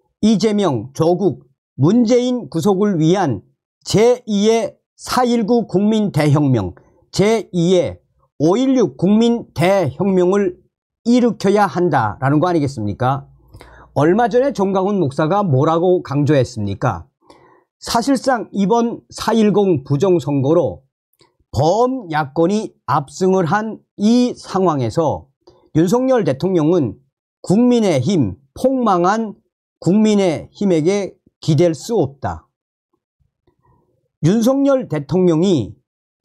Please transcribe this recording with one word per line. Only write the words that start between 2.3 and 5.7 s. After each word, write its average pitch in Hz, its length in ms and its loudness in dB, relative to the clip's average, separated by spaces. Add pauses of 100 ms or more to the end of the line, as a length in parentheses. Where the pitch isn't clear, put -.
구속을 190 480 0
위한 156 420 0 (440)
제이의 220 920 0 (200)
사일구 240 680 0
국민 208 460 0